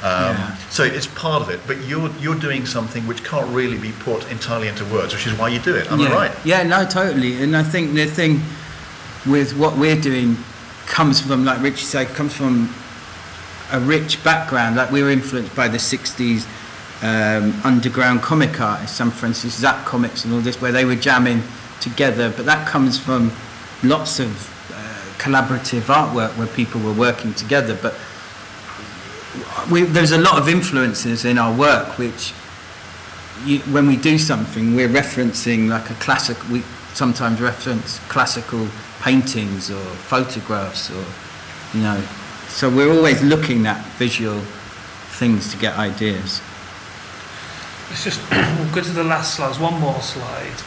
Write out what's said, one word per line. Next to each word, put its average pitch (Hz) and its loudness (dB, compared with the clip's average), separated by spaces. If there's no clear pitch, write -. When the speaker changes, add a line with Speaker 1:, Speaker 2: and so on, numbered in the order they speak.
Speaker 1:
Um, 92 2
Speaker 2:
Yeah. 98 -6
Speaker 1:
so - 2
it's 135 0
part 151 -2
of 107 -4
it, 107 -4
but 135 -4
you're, 151 -2
you're 156 0
doing 135 -2
something 113 -4
which 120 -6
can't 131 -2
really 120 0
be 110 -6
put 113 -4
entirely 113 -2
into 101 -4
words, 104 -2
which - -6
is 110 0
why 113 0
you 120 0
do 170 0
it. 147 -2
Am 151 4
I - 6
Speaker 2:
Yeah. 147 4
Speaker 1:
right? 185 2
Speaker 2:
Yeah, 185 4
no, 180 4
totally. 135 0
And 156 4
I 156 4
think 156 0
the 151 4
thing 156 2
with 139 4
what 156 4
we're 156 6
doing 127 2
comes 143 4
from, 135 2
like 131 2
Richie 139 0
said, 131 0
comes 147 -4
from 120 2
a 131 0
rich 156 0
background. 135 2
Like, 127 2
we 139 4
were 139 4
influenced 127 0
by 123 2
the 117 0
sixties, 117 0
um, 107 2
underground 123 4
comic 151 2
artists, 104 -2
San 117 2
Francisco 117 -4
Zap 131 2
Comics - -2
and 117 -2
all 120 2
this, 120 -2
where 123 2
they 127 4
were 123 2
jamming 123 4
together. 120 2
But 123 -6
that 156 2
comes 131 2
from 120 2
lots 156 2
of, 120 -2
uh, - -12
collaborative 127 2
artwork 120 2
where 113 0
people 113 -2
were 107 0
working 113 2
together. 117 0
But 107 -4
we, 175 6
there's 160 6
a 160 6
lot 165 8
of 143 2
influences 123 2
in 123 4
our 117 4
work 139 4
which, - -6
you, 143 2
when 143 6
we 135 8
do 156 4
something, 113 2
we're 127 4
referencing, 117 2
like, 113 -2
a 113 -6
classic. 127 0
We 120 0
sometimes 117 0
reference 120 -2
classical 120 -2
paintings 107 2
or 98 -6
photographs, 101 -4
or, 92 -8
you 110 2
know. 104 0
So 131 0
we're 143 6
always 160 6
looking 143 4
at 104 -2
visual 113 -2
things 113 4
to - -8
get 104 -2
ideas. 98 -2
Speaker 3:
Let's - -6
just - -4
<clears throat> - -6
we'll 156 2
go 175 0
to 175 -4
the 165 0
last 160 0
slide. 135 -2
One 165 0
more 135 0
slide 120 -8